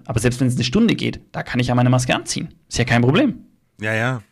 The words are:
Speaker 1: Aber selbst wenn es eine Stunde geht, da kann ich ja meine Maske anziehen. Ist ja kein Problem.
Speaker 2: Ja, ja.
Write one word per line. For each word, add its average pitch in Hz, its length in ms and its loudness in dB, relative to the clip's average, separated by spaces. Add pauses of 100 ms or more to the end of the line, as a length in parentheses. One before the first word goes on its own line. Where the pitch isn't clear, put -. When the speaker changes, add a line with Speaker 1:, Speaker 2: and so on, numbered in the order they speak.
Speaker 1:
Aber 117 140 -2
selbst 120 220 0
wenn 131 60 2
es 123 80 0
eine 120 100 -2
Stunde 208 300 2
geht, 117 260 -6 (100)
da - 120 -8
kann - 160 -4
ich 123 80 0
ja 123 80 0
meine 123 140 4
Maske 123 240 2
anziehen. - 400 -6 (140)
Ist - 100 -8
ja 120 80 0
kein 120 160 2
Problem. 185 440 2 (340)
Speaker 2:
Ja, 107 140 -4
ja. 117 280 -2 (100)